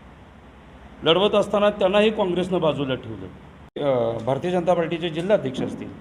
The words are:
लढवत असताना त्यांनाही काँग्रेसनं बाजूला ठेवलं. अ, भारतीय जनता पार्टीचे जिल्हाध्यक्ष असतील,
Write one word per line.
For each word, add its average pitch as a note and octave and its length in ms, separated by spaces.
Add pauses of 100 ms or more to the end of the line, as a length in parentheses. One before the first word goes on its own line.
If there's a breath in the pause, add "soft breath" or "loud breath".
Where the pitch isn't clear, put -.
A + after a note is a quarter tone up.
(1040)
लढवत F#3 300
असताना G3+ 360
त्यांनाही G#3 400
काँग्रेसनं F#3 500
बाजूला C#3 340
ठेवलं. A2 320 (580)
अ, A#2 400
भारतीय C3+ 260
जनता F3+ 240
पार्टीचे E3+ 360
जिल्हाध्यक्ष E3 520
असतील, - 260 (120)